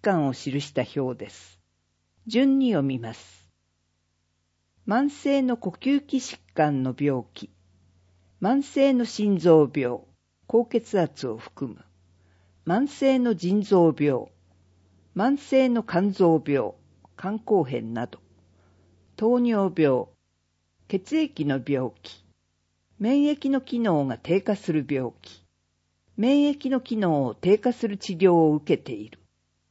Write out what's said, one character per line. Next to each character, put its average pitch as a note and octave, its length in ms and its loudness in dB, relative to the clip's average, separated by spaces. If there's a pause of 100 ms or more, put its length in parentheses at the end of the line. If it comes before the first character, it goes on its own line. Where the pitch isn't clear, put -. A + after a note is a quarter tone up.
患 E3+ 260 0
を B2+ 60 -2
記 C#3 280 -6
し - 120 -14
た B2+ 100 -2 (120)
表 B2+ 220 -4
で G#2 140 -16
す。 - 280 -20 (680)
順 C4+ 320 2
に B3+ 140 0
読 C#3+ 160 0
み C3 120 -4
ま A2+ 160 -12
す。 - 280 -20 (1400)
慢 C4 220 0
性 C#4 320 -2
の B3 160 -2
呼 G3 140 -8
吸 C#4 300 -2
器 C#4+ 160 -6
疾 - 220 -10 (140)
患 D3 280 0
の C3 160 -4
病 C#3 260 -2 (100)
気。 - 160 -18 (920)
慢 C4 220 0
性 C#4 300 2
の A#3+ 100 0
心 G#3 340 -2
臓 D#3+ 360 6
病、 B2 260 -2 (480)
高 A#3 180 2
血 A3+ 340 -2
圧 D3 280 -4
を A2 100 -8
含 A#2 360 -12
む。 - 100 -20 (840)
慢 A3+ 220 0
性 C4 320 0
の A#3+ 160 0
腎 F#3 260 0
臓 F3 360 4
病、 C#3 300 -2 (880)
慢 C4+ 220 0
性 C4 300 2
の A#3 160 -2
肝 G3 280 0
臓 E3 340 4
病、 C3+ 260 -2 (460)
肝 G#3 220 -8
硬 G3+ 260 0
変 A#2 280 -8
な A#2 140 -6
ど。 - 120 -20 (1000)
糖 A#3+ 220 2
尿 G#3 340 0
病、 C#3 320 2 (840)
血 G3 300 -6
液 C#4+ 280 -4
の C3+ 200 -2
病 C3 260 -4 (100)
気。 - 220 -20 (760)
免 C4 240 2
疫 D4 260 -2
の C4+ 100 0
機 A#3+ 200 -6
能 E3 260 0
が C3 120 -6
低 F3 220 -2
下 G3+ 160 -2
す - 160 -6
る D3+ 180 -2
病 C3 220 -4 (100)
気。 - 240 -20 (680)
免 C#4+ 380 2
疫 C#4+ 160 -8
の C4 100 0
機 B3 160 -8
能 E3 300 0
を A2 100 -4
低 G3 220 2
下 A#3+ 160 -2
す - 140 -6
る G3+ 100 -8
治 - 160 -10
療 F3 200 4
を D#3+ 200 6
受 D3 240 0
け - 40 -20
て C3 120 -14
い G#2+ 160 -12
る。 - 100 -20 (520)